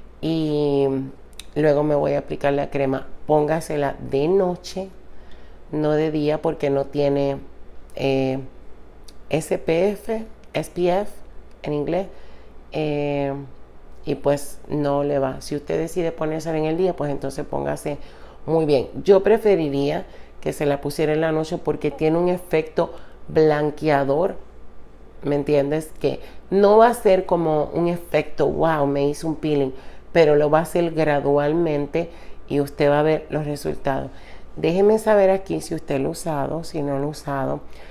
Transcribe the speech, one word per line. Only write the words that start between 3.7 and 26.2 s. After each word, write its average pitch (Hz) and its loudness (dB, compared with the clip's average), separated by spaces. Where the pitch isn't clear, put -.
de 135 0
noche, 185 -2
no 151 2
de 156 2
día, 151 0
porque 151 0
no 139 2
tiene, 139 2
eh, 135 0
S 156 0
P 170 2
F, 220 -6
S 147 -4
P 180 0
F 208 -4
en 147 -4
inglés, 156 -2
eh, 147 -2
y 143 -2
pues - -2
no 143 0
le 143 0
va. 135 -2
Si - -6
usted 156 -2
decide 165 -2
ponérsela 156 -4
en 156 0
el 160 0
día, 180 2
pues 147 -2
entonces 139 -6
póngase 143 -4
muy 160 2
bien. 143 4
Yo 196 8
preferiría 175 2
que 151 -4
se 151 -2
la 143 2
pusiera 151 0
en 156 2
la 160 2
noche 156 -2
porque 151 -2
tiene 156 2
un 180 4
efecto 165 0
blanqueador, 151 4
¿me 143 0
entiendes? 147 2
Que 131 0